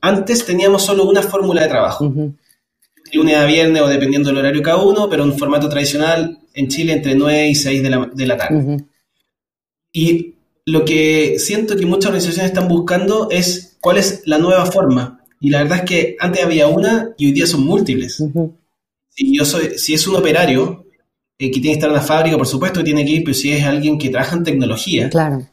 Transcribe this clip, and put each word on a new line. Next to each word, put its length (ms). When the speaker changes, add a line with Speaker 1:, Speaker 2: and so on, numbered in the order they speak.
Speaker 1:
antes 460
teníamos 400
solo 220
una 140
fórmula 400
de 60
trabajo. 380
Speaker 2:
Ujú. 260
Speaker 1:
Lunes 240
a 80
viernes 380
o 60
dependiendo 400
del 100
horario 220
de 40
cada 160
uno, 300
pero 140
un 120
formato 320
tradicional 680
en 140
Chile 240
entre 240
nueve 320
y 80
seis 260
de 80
la, 240
de 120
la 100
tarde. 220
Speaker 2:
Ujú. 280
Speaker 1:
Y 420
lo 200
que 540
siento 380
que 100
muchas 240
organizaciones 420
están 160
buscando 640
es 500
cuál 180
es 280
la 120
nueva 280
forma. 580
Y 100
la 120
verdad 160
es 60
que 360
antes 240
había 240
una 500
y 80
hoy 60
día 140
son 200
múltiples. 540
Speaker 2:
Ujú. 340
Speaker 1:
Si 280
yo 80
soy, 340
si 160
es 120
un 100
operario, 680
eh, 120
que 100
tiene 100
que 40
estar 160
en 60
la 60
fábrica, 360
por 80
supuesto 340
que 40
tiene 200
que 60
ir, 140
pero 100
si 180
es 120
alguien 340
que 100
trabaja 280
en 80
tecnología, 680
Speaker 2:
Claro. 420